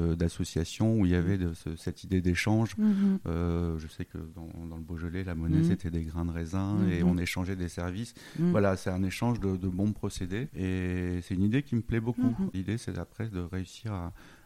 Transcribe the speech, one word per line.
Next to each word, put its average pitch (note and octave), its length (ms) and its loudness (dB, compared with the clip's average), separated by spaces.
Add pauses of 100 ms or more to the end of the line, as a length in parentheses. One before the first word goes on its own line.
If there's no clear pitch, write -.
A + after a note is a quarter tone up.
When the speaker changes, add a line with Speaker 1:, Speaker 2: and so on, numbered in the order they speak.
(100)
Speaker 1:
de, E2 60 2
d'associations E2+ 840 0
où G2+ 80 6
il F2 60 4
y - 20 6
avait F2+ 240 2
de, F2 160 0
ce, D#2+ 220 -8
cette - 260 -8
idée F#2 180 2
d'échange. G2+ 580 2
Speaker 2:
Mhm. G3 500 4
Speaker 1:
Euh, E2+ 500 0
je D#2 80 -8
sais - 180 -10
que - 140 -10
dans, E2 300 -10 (200)
dans E2 80 -10
le D#2+ 120 -8
Beaujolais, E2+ 340 -4
la F2+ 120 -4
monnaie, D#2+ 240 4
Speaker 2:
Mhm. D#2+ 60 6
Speaker 1:
c'était F#2 260 2
des E2 120 0
grains E2 220 -2
de E2+ 60 0
raisin F2+ 480 0 (120)
et F2 120 2
Speaker 2:
Mhm. F2+ 80 6
Speaker 1:
on F2+ 80 2
échangeait F2+ 380 -2
des F2+ 120 -4
services. F2+ 460 -6 (240)
Speaker 2:
Mhm. E3+ 140 2
Speaker 1:
Voilà, G2+ 220 6
c'est - 140 -4
un F#2 140 0
échange A2+ 360 0
de, F#2+ 200 0
de F#2 100 -2
bons F#2+ 240 0
procédés G2+ 640 -4
et F2+ 640 0
c'est F#2+ 140 -4
une F2+ 80 2
idée A2 200 4
qui - 140 -2
me A2 60 2
plaît A#2 180 0
beaucoup. A#2+ 220 0 (160)
Speaker 2:
Mhm. F#3+ 160 0
Speaker 1:
L'idée, F#2+ 240 -2
c'est F#2 180 -6
après G2 320 -6
de G#2 120 -6
réussir F#2 520 -6
à, F2 220 -6 (320)